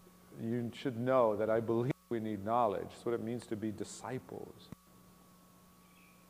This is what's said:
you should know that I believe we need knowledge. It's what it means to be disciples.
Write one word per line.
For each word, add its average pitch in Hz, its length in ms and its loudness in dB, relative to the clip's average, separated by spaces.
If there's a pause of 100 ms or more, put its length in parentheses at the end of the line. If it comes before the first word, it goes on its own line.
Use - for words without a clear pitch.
(420)
you 117 320 -2
should 123 240 -4
know 123 380 6
that 107 160 2
I 113 80 4
believe 117 340 2 (160)
we 117 100 0
need 107 240 -4
knowledge. 104 520 2
It's - 100 -18
what 120 80 2
it 110 80 -2
means 117 240 -4
to 113 100 -4
be 107 160 -4
disciples. - 1000 -10 (1600)